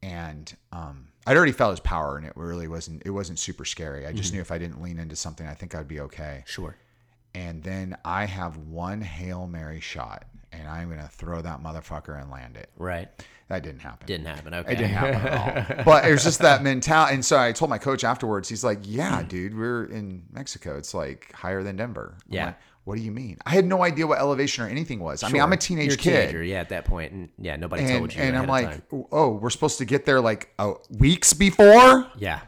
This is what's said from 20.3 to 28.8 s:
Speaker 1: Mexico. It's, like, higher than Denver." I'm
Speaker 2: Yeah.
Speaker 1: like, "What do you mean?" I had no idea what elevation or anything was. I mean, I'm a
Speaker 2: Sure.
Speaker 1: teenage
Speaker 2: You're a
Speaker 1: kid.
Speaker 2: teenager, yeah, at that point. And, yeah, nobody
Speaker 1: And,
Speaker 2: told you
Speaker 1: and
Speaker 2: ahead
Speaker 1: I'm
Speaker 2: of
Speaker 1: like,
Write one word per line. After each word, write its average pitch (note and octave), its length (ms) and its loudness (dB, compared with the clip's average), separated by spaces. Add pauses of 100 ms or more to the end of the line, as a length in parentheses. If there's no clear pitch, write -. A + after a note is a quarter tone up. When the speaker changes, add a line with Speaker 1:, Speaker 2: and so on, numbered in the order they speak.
Speaker 1:
Mexico. - 460 -12
It's, D2+ 160 -12
like, C#2+ 400 -8
higher F#2+ 300 -6
than G2 120 -8
Denver." F#2+ 420 -10
I'm - 160 -16
Speaker 2:
Yeah. E2+ 120 -4
Speaker 1:
like, - 100 -10 (300)
"What G2+ 100 -8
do A2+ 60 -8
you A2 100 -8
mean?" A2+ 340 -12
I - 40 -8
had F#3 160 4
no F3+ 180 2
idea D#3+ 240 0
what D3+ 120 2
elevation C#3 440 0
or G#2 60 -6
anything C3 320 -6
was. D#2 200 -8
I G#2+ 80 -4
mean, C#3+ 120 2
I'm D#3 100 4
a F#3+ 40 4
Speaker 2:
Sure. - 20 -2 (100)
Speaker 1:
teenage D#3 200 0
Speaker 2:
You're C#3 80 2
a - 20 -6
Speaker 1:
kid. E3 300 4
Speaker 2:
teenager, E2 160 -4
yeah, F2+ 180 -4
at E2 80 -8
that F2 160 -6
point. E2 260 -2
And, F2+ 260 -12
yeah, E2+ 200 -8
nobody E2+ 260 -4
Speaker 1:
And, C3 140 0
Speaker 2:
told A#2 160 -4
you - 80 -6
Speaker 1:
and C3+ 80 0
Speaker 2:
ahead B2+ 60 -2
Speaker 1:
I'm C3 80 -2
Speaker 2:
of C3 60 -4
Speaker 1:
like, A#2 400 -2